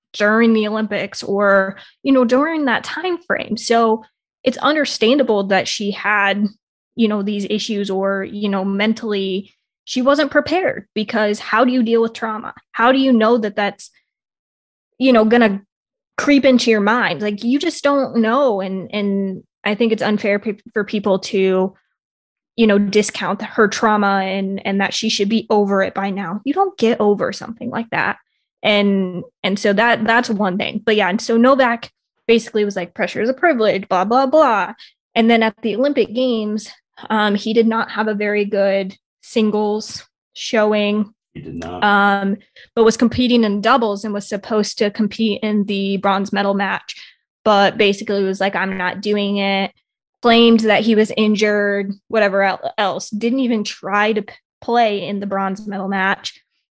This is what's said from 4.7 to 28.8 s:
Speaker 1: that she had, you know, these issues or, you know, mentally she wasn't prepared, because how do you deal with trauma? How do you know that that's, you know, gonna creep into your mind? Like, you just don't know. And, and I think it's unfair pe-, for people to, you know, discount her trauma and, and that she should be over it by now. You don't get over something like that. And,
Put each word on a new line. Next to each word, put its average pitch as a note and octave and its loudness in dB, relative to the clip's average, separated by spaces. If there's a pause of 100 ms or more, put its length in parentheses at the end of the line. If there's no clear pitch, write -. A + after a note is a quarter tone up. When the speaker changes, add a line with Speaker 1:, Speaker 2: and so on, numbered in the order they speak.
Speaker 1:
that F#3+ 0
she G3+ -4
had, G3+ 0 (480)
you A3+ 2
know, G#3 -2
these G3+ -4
issues G3+ -4
or, F#3+ -2
you G3+ -6
know, G3 -2
mentally G3 -4 (320)
she - -4
wasn't C#4 2
prepared, D#4 -2
because G#3+ -2
how A3+ 0
do B3 2
you B3+ 0
deal A3+ 2
with A3+ -2
trauma? A3 -10 (180)
How A#3+ 2
do C4+ 2
you C4+ 2
know A3+ 4
that G#3 -4
that's, G3+ -6 (1080)
you C4 4
know, A3 6
gonna A3 2 (560)
creep C#4+ 4
into A#3+ 4
your G#3+ 2
mind? G#3 0
Like, G#3 -4
you B3+ 0
just E4+ -4
don't C#4 0
know. A3+ 2
And, F#3+ -6
and G3 -2 (220)
I G#3 0
think A3+ 0
it's G#3+ 0
unfair G3+ 0
pe-, G#3 -6 (160)
for G#3 -2
people G3+ 0
to, F#3+ 0 (800)
you A3+ 4
know, G3+ 4
discount G3+ -2
her G#3+ 0
trauma G#3 0
and, G3 -6
and G3 -2
that F#3+ -2
she A3 -4
should G3+ -2
be A3 -2
over G3+ 2
it F#3+ -2
by G3 -4
now. F#3+ -8
You C#4+ -2
don't F#4+ -2
get A3+ 0
over G#3 0
something - -12
like A#3 -8
that. - -2 (460)
And, G3 0 (200)